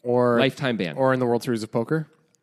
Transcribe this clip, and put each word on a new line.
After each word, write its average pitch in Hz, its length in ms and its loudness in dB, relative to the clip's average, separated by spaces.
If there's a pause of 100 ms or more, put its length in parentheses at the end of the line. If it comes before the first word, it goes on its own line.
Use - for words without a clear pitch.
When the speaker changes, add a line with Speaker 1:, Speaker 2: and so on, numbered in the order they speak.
Speaker 1:
Or 123 360 2
Speaker 2:
Lifetime 131 380 0
ban. 87 200 -4
Speaker 1:
Or 131 160 2
in 127 60 0
the 127 80 0
World 120 160 0
Series 117 200 -4
of 110 80 -14
Poker. 151 360 -2 (360)